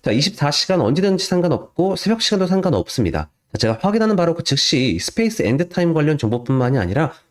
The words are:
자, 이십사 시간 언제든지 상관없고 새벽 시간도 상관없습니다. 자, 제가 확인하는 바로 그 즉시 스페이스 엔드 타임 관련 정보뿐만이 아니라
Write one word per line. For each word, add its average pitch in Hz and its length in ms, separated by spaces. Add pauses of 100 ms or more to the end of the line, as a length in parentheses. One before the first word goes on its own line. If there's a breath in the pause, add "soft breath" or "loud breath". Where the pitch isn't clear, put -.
자, 113 100
이십사 143 380
시간 180 320
언제든지 185 440
상관없고 175 680
새벽 220 240
시간도 190 260
상관없습니다. 117 840 (220)
자, - 60
제가 113 220
확인하는 214 360
바로 170 180
그 175 100
즉시 127 540
스페이스 226 440
엔드 175 280
타임 170 240
관련 151 240
정보뿐만이 123 600
아니라 110 340 (180 loud breath)